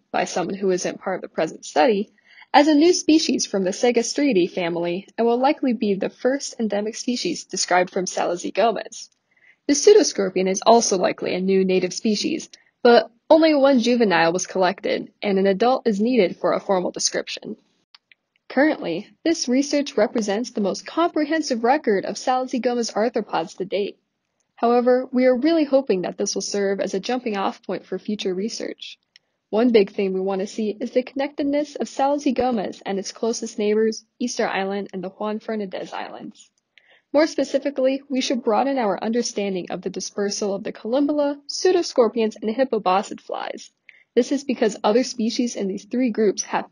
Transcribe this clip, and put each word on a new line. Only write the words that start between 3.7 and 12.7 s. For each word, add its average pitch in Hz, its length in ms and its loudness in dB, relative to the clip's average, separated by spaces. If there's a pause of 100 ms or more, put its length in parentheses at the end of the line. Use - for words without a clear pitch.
family 175 560 -4 (100)
and 233 80 0
will 233 140 2
likely 269 320 2
be 208 220 0
the 196 160 -4
first - 500 -4
endemic 214 380 -4
species - 480 -6
described 185 460 0
from 185 140 -2
Salas 175 380 -4
y 196 100 -6
Gomez. - 560 -2 (600)
The 285 40 6
pseudoscorpion 196 760 4
is 196 160 -4
also 226 320 6
likely - 360 -2
a 185 60 -2
new 190 240 2
native 185 300 0
species, - 560 -2 (340)